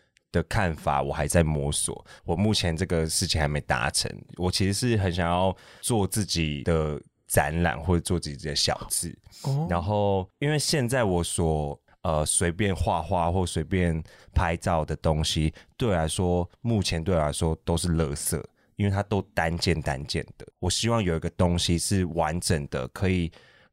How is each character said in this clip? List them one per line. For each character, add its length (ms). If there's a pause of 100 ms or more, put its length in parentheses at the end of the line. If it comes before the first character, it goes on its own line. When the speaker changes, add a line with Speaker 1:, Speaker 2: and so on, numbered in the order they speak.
(320)
Speaker 1:
的 120
看 320
法， 260
我 100
还 160
在 160
摸 280
索。 360
Speaker 2:
嗯。 180
Speaker 1:
我 100
目 180
前 240
这 80
个 220
事 180
情 160
还 60
没 140
达 280
成， 220 (260)
我 140
其 140
实 80
是 240
很 140
想 160
要 280 (260)
做 260
自 160
己 400
的 380 (260)
展 360
览 180
或 140
者 60
做 180
自 160
己 120
的 80
小 240 (100)
志。 280 (260)
Speaker 2:
哦。 260
Speaker 1:
然 120
后 480 (100)
因 100
为 100
现 280
在 160
我 200
所， 560 (240)
呃， 220
随 260
便 240
画 260
画 300
或 140
随 180
便 380 (320)
拍 220
照 300
的 100
东 280
西， 300 (220)
对 140
我 40
来 140
说， 420 (120)
目 200
前 220
对 120
我 40
来 120
说 340
都 100
是 140
垃 260
圾， 260 (340)
因 100
为 60
它 120
都 180 (120)
单 240
件 240
单 240
件 200 (120)
的。 80 (140)
我 100
希 200
望 140
有 120
一 40
个 120
东 280
西 180
是 280
完 340
整 300
的， 200
可 200
以 200 (440)